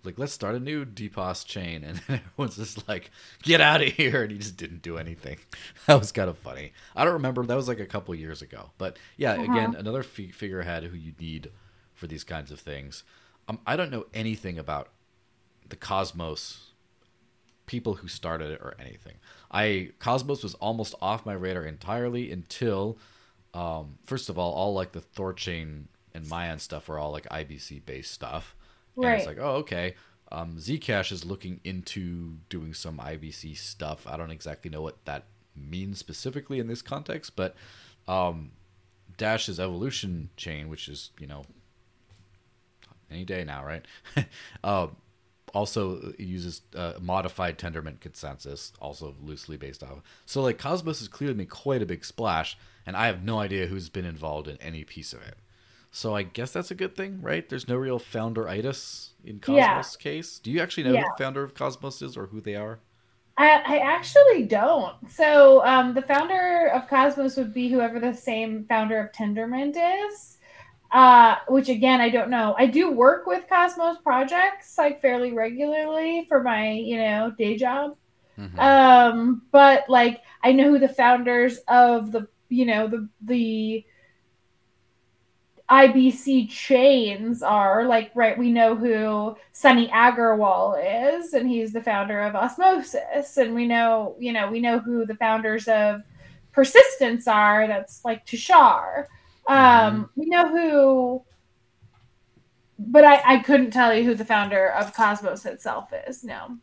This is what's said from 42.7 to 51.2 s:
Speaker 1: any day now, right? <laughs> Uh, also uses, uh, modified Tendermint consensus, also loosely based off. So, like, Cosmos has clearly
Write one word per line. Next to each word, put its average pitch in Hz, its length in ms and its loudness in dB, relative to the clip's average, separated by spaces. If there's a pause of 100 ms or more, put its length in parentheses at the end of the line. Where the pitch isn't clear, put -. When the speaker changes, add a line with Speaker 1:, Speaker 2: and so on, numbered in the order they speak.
Speaker 1:
any 87 160 -16
day 92 180 -10
now, 71 220 -14
right? 80 200 -14 (300)
<laughs> 135 120 -6 (360)
Uh, 95 240 -4 (640)
also 101 640 -8
uses, 90 440 -14 (140)
uh, 85 240 -12
modified 90 600 -8
Tendermint 78 400 -14
consensus, - 800 -20
also 71 420 -18
loosely 76 340 -18
based 67 280 -20
off. 67 180 -20 (240)
So, - 160 -8
like, 123 160 -4
Cosmos 160 420 -8
has 107 80 -18
clearly 143 280 -10